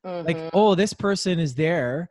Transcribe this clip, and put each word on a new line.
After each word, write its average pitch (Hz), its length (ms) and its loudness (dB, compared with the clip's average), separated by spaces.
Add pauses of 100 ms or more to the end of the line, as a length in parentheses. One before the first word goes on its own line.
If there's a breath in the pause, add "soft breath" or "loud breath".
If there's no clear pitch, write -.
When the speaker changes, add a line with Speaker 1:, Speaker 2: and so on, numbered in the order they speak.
Speaker 1:
Like, 170 320 -4
Speaker 2:
Mm-hmm. 160 160 -8
Speaker 1:
"Oh, 202 220 6
this 202 180 0
person 190 480 -2
is 139 140 -2
there." 156 560 -2